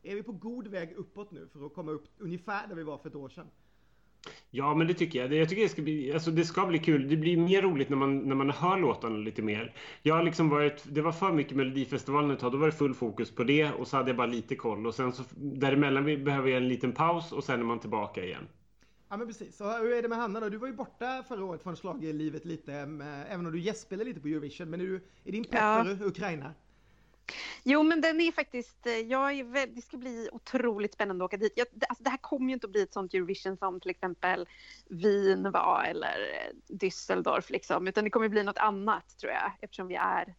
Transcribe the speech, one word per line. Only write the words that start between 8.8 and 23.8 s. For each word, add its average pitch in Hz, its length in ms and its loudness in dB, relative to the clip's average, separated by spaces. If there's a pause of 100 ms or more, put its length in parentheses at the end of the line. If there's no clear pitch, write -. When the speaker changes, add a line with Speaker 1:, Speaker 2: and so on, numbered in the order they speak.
Speaker 2:
lite 107 260 -4
mer. 107 340 -2 (260)
Jag 151 120 6
har 170 80 6
liksom 160 260 4
varit, 147 380 4
det 143 160 -2
var 165 100 2
för 190 200 2
mycket 139 240 2
Melodifestivalen 139 760 0
ett 131 100 -2
tag. 123 120 0
Då 139 60 -2
var 156 80 4
det 156 60 4
full 143 220 0
fokus 113 360 -4
på 123 140 -2
det 147 280 4
och 127 160 -6
så 139 80 -2
hade 131 140 2
jag 120 60 0
bara 120 100 2
lite 120 300 -4
koll. 107 300 -4
Och 110 80 -2
sen 127 180 0
så, 127 100 -10 (140)
däremellan 139 680 2
vi, 151 120 2
behöver 139 320 0
jag 127 80 4
en 127 120 2
liten 123 240 0
paus 165 400 0
och 123 120 -4
sen 123 160 0
är 117 40 0
man 117 140 0
tillbaka 104 460 -4
igen. 82 240 -10 (640)
Speaker 1:
Ja, 202 60 -8
men 233 100 -6
precis. - 300 -14
Så 214 220 -4
hur 226 140 2
är 240 100 2
det 233 60 -2
med 226 100 -2
Hanna 220 220 -2
då? 214 80 -2
Du 202 80 -4
var 240 100 -6
ju 269 60 -6
borta 254 560 -8
förra 208 160 -6
året 170 180 -8
från 170 140 -8
schlagerlivet 156 680 -6
lite, 160 280 -10
eh, 147 600 -10
även 175 140 -6
om 160 60 -6
du 170 80 -4
gästspelade 208 480 -4